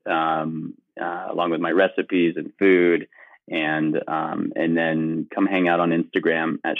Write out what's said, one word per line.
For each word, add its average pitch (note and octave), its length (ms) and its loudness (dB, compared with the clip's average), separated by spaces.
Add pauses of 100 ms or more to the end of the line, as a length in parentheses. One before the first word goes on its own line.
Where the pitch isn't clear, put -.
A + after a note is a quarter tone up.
um, D#2+ 680 -2 (260)
uh, F2 300 -6
along E2+ 220 -2
with D#2+ 80 0
my E2+ 100 -2
recipes F2+ 680 2
and D#2 220 -8
food. F2 480 4 (420)
And, D#2 480 -2 (100)
um, D#2+ 480 -4
and E2 220 0
then D#2+ 580 -2
come G2 120 2
hang F#2+ 200 0
out E2+ 140 2
on E2+ 100 2
Instagram E2 720 0
at D#2+ 180 -4